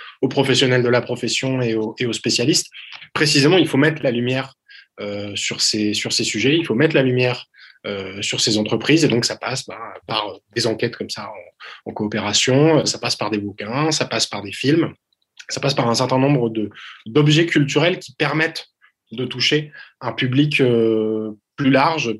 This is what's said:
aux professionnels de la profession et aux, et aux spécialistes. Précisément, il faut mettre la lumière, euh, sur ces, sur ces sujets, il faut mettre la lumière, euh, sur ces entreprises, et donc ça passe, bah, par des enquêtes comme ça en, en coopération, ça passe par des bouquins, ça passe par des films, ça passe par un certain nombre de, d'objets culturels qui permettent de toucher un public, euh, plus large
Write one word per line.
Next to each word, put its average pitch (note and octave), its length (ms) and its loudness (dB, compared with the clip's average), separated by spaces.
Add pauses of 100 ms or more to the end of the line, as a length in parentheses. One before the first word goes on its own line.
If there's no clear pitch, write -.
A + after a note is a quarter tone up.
(220)
aux C3+ 60 -10
professionnels B2+ 560 2
de B2 40 2
la A#2+ 120 4
profession B2+ 600 -4
et A2+ 120 0
aux, A2 240 -4
et B2 80 -2
aux A2+ 60 -2
spécialistes. B2 560 0 (440)
Précisément, D3+ 460 4
il D#3 80 4
faut - 100 -2
mettre D3+ 280 2
la C3 80 2
lumière, B2+ 420 -2 (460)
euh, G2+ 340 -8
sur - 280 -4
ces, G#2 320 0
sur - 180 -4
ces A#2+ 100 0
sujets, A#2 340 2
il E3+ 80 2
faut A2 120 0
mettre D3+ 180 4
la C#3+ 80 4
lumière, B2+ 440 0 (420)
euh, G2 340 -8
sur - 180 -4
ces G#2+ 160 2
entreprises, A#2 480 2
et C3+ 40 6
donc A#2 160 0
ça - 100 -2
passe, B2+ 320 -8
bah, - 280 -14 (120)
par G#2 300 -4 (180)
des A#2+ 140 0
enquêtes - 260 -4
comme G#2 160 -10
ça G#2 180 -12
en, - 640 -18
en - 20 -10
coopération, A2+ 960 2
ça - 120 -4
passe A#2 180 -4
par G#2+ 160 -2
des G#2+ 60 0
bouquins, G#2 520 -4
ça D3+ 140 -2
passe A2+ 220 -4
par G#2 160 -8
des G2 100 -12
films, C#3+ 400 0 (560)
ça - 120 -8
passe C#3 140 0
par A#2+ 140 0
un A#2 80 2
certain C3 240 2
nombre C3 300 2
de, A2 200 -6 (340)
d'objets D3 420 4
culturels E3 520 2
qui - 160 -18
permettent D#3 540 -2 (440)
de A#2+ 120 -6
toucher D3 480 -2 (280)
un B2 120 -6
public, C3+ 480 0
euh, A2 720 2 (240)
plus C#3 140 0
large C#3 500 2